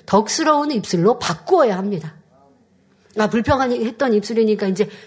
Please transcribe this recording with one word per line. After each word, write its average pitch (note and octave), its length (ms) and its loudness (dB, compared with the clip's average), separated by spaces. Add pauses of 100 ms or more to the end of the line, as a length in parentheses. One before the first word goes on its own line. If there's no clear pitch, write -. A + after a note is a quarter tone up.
덕스러운 D4 640 0
입술로 G#3+ 480 0
바꾸어야 G#3+ 580 0
합니다. F#3 380 -8 (1040)
아, G#3+ 100 2
불평하니 B3 560 0
했던 A3+ 300 -2
입술이니까 G#3+ 540 0
이제 F#3+ 200 -2 (180)